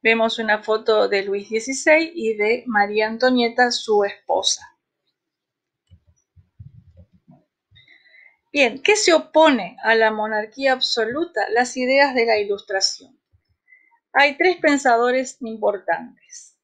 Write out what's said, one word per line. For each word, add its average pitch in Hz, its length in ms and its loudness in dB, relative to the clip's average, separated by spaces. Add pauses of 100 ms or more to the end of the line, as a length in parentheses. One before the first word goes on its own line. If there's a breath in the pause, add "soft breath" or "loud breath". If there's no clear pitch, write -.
Vemos 226 360 0
una 214 240 -2
foto 214 460 0
de 196 160 -2
Luis 202 240 -6
dieciséis 269 640 0
y 220 200 -4
de 214 320 -2
María 208 420 0
Antonieta, 240 640 0
su 208 320 0
esposa. - 760 -4 (3750 soft breath)
Bien, 262 300 0
¿qué 415 120 4
se 381 200 4
opone 302 680 2
a 220 140 2
la 220 160 2
monarquía 214 640 -2
absoluta? 247 760 -4
Las 247 260 -2
ideas 262 380 2
de 240 120 0
la 220 120 2
Ilustración. 202 800 -6 (920 soft breath)
Hay 285 240 2
tres 349 220 2
pensadores 254 840 0
importantes. 208 1200 -6